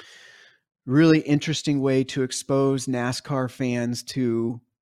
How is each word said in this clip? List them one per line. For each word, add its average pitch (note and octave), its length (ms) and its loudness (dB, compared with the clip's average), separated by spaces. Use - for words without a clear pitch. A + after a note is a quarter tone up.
really D#3 340 6
interesting D3 580 0
way C3+ 260 2
to C3 180 -4
expose C3+ 640 0
nascar B2+ 600 -4
fans A#2+ 540 -4
to A#2 560 -2